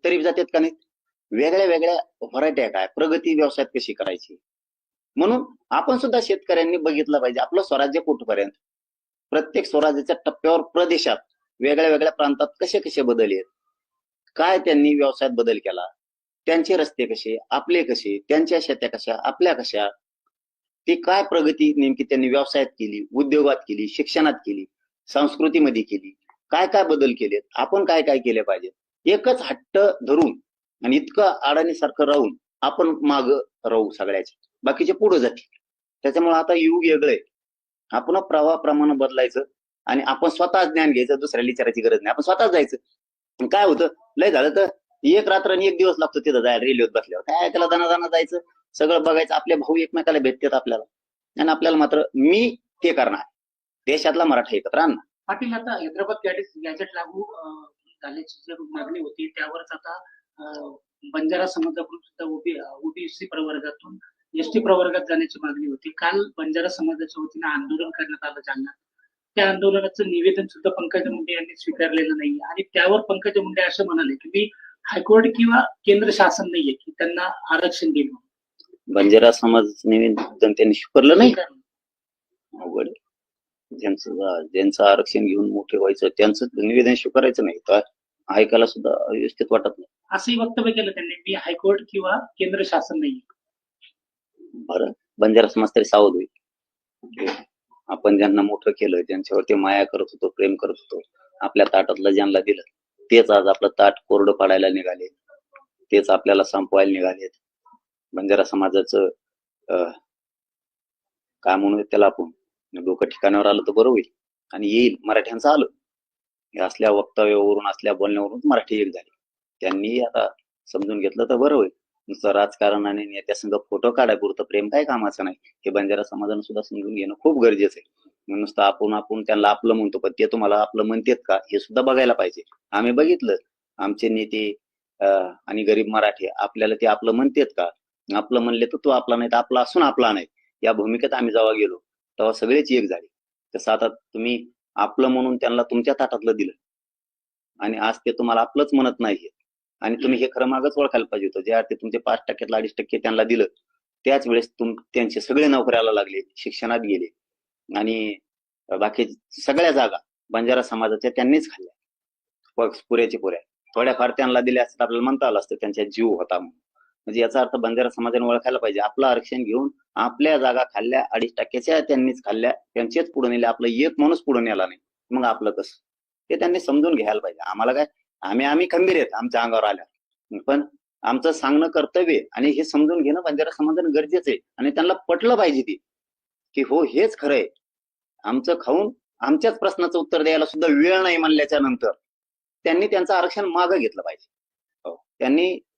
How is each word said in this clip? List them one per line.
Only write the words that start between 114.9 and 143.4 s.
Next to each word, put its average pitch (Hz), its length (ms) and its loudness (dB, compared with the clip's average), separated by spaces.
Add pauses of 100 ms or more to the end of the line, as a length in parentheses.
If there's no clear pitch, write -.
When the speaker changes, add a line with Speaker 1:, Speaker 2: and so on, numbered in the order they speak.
Speaker 1:
मराठ्यांचं 110 440 0
आलं. 151 180 4 (880)
या 92 120 -4
असल्या 107 240 0
वक्तव्यावरून, 104 760 2
असल्या 101 280 -2
बोलण्यावरून 101 500 -4
मराठी 117 360 2
एक 95 80 0
झाली. 90 220 -14 (500)
त्यांनी 101 400 -4
आता 113 280 -2 (380)
समजून 101 340 -6
घेतलं 98 240 -2
तर 123 120 0
बरं 143 180 2
होईल. 104 160 2 (380)
नुसतं 101 220 -4
राजकारण 104 560 0
आणि 104 180 -4
नेत्यासंग 101 480 -8 (180)
फोटो 104 200 0
काढायपुरतं 107 540 0
प्रेम 104 240 -2
काय 147 160 0
कामाचं 110 400 -4
नाही, 92 200 -8
हे - 260 -8
बंजारा 101 320 -2
समाजानं 104 380 -6
सुद्धा 107 220 -8
समजून 104 320 -10
घेणं 98 260 -8
खूप 143 240 4
गरजेचं 101 360 2
आहे. - 300 -20 (180)
मग 98 100 -6
नुसतं 104 240 -2
आपण, 104 300 2
आपण 107 300 -6
त्यांना 104 260 2
आपलं 110 260 2
म्हणतो, 101 240 -2
पण 98 120 -2
ते 110 160 0
तुम्हाला 104 300 0
आपलं 107 260 0
म्हणतेत 113 420 0
का, 95 100 0
हे 98 240 -4
सुद्धा 117 240 -2
बघायला 131 300 4
पाहिजे. 90 300 -2 (280)
आम्ही 117 220 0
बघितलं, 151 440 2 (420)
आमचे 101 300 -4
नेते, 107 480 -4 (440)
अ, 98 60 0 (400)
आणि 107 160 -6
गरीब 104 240 2
मराठी 104 400 0 (100)
आपल्याला 110 380 -2
ते 113 120 0
आपलं 113 260 2
म्हणतेत 135 340 2 (100)
का? 87 140 -2 (440)
आपलं 110 260 0
म्हणले 117 260 0
तर - 180 -10
तो 143 60 2
आपला 123 260 0
नाही, 117 160 -4
तर 117 40 2
आपला 123 240 0
असून 165 220 0
आपला 123 300 2
नाही, 92 140 -4 (360)
या 113 100 2
भूमिकेत 113 400 -2
आम्ही 120 200 -2
जेव्हा 110 200 4
गेलो, 104 260 0 (400)
तेव्हा 110 140 0
सगळेच 131 400 0
एक 120 120 2
झाले. 90 220 -8 (500)